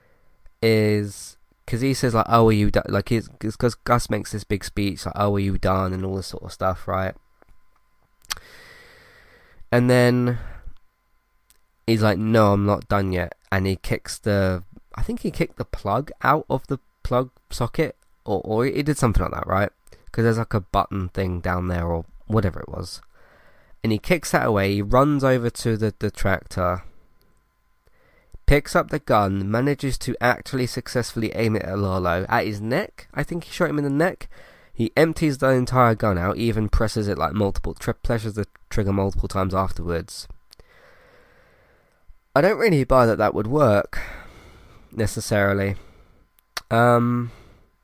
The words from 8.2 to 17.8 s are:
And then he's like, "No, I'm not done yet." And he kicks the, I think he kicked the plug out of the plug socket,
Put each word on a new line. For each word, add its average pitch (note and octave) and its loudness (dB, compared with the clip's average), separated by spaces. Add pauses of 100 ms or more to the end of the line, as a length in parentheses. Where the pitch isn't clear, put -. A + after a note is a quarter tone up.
And B2 4
then B2 4 (1500)
he's A2+ 2
like, G#2+ 4
"No, G#2+ 4
I'm G2+ 2
not G2+ 0
done G2 0
yet." F2 -4 (160)
And F#2+ 0
he F#2+ 0
kicks - -6
the, F#2+ 0 (320)
I - -4
think A#3 -4
he D#3+ -4
kicked - -4
the - -6
plug A2 -4 (120)
out C#3 2
of C3 -2
the C#3 -4 (240)
plug B2+ 0 (200)
socket, - -4 (300)